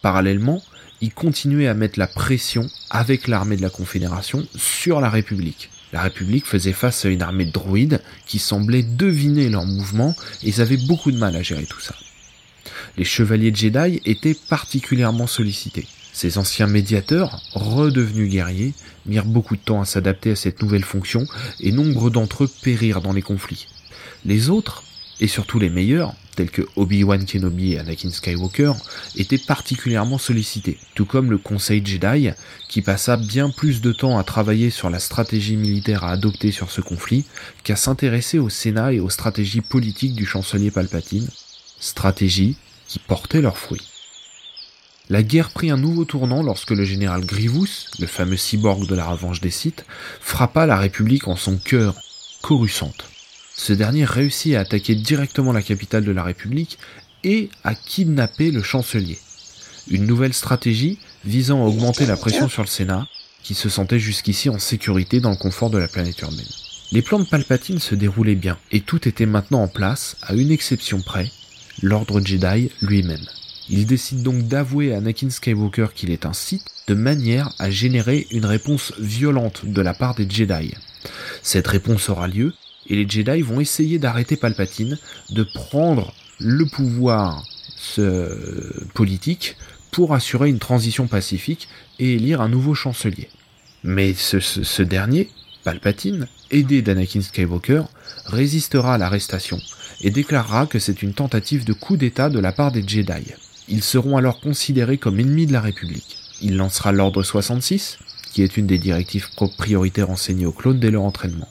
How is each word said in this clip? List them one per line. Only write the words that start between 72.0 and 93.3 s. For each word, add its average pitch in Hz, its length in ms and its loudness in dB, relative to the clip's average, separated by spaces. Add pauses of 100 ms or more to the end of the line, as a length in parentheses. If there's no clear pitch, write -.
Jedi 98 520 2 (100)
lui-même. 92 420 2 (440)
Il 101 180 2
décide 127 380 0
donc 123 240 2
d'avouer 139 440 0
à 101 60 0
Anakin 110 320 -2
Skywalker 107 640 0
qu'il 87 160 -6
est 82 160 -2
un 80 60 -2
Sith, - 340 -6 (220)
de 101 60 4
manière 127 640 2
à 95 100 0
générer 123 600 2
une 110 140 0
réponse 131 520 0
violente 117 640 0
de 101 160 0
la 90 140 2
part 123 220 -2
des 101 120 0
Jedi. 95 460 0 (720)
Cette - 240 2
réponse 101 400 2
aura 90 180 -2
lieu, 110 260 0 (340)
et 104 100 -2
les 101 120 2
Jedi 107 320 0
vont 123 200 0
essayer 156 380 0
d'arrêter 120 380 0
Palpatine, 113 640 -2 (320)
de 107 120 0
prendre 139 720 0 (260)
le 135 280 0
pouvoir, 117 760 0 (360)
ce, - 1120 -4
politique 104 640 -2 (340)
pour 170 220 2
assurer 135 380 2
une 123 80 2
transition 120 480 0
pacifique 101 600 -4 (320)
et 127 180 2
élire 127 260 2
un 110 80 2
nouveau 131 240 2
chancelier. - 560 -4 (540)